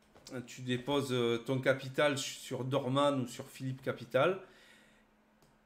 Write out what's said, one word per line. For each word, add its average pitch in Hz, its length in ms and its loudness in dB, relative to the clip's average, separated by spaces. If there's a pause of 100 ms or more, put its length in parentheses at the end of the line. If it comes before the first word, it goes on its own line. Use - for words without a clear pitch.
(460)
tu - 160 -14
déposes, 127 500 0
euh, 117 260 2
ton 131 220 -2
capital 135 580 2
su-, - 160 -6
sur 120 300 -6
Dorman 135 580 2
ou 135 40 -4
sur 120 220 -12
Philippe 131 340 -8
Capital 139 580 2 (1300)